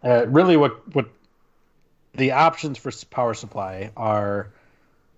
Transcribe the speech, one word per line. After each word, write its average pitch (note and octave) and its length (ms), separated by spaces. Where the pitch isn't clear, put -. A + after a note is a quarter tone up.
uh, A#2+ 240
really E3 280
what, - 400
what C3+ 140
the C3 180
options D3+ 460
for - 120
s-, - 140
power A#2+ 300
supply G2 640
are G2+ 540